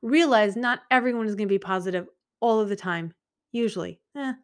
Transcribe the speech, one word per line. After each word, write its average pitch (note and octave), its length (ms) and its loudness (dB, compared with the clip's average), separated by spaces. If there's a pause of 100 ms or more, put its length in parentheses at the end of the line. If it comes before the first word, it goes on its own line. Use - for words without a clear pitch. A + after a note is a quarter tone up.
realize A#3 560 4
not B3 240 -2 (100)
everyone A#3+ 360 2
is G#3 80 -4
gonna G#3 120 -2
be G3 120 2
positive F#3 480 -4 (320)
all A3+ 200 2
of G#3 100 0
the G3+ 60 -4
time, E3+ 380 -6 (380)
usually. G3+ 500 -4 (140)
Eh, C#4 180 -6 (100)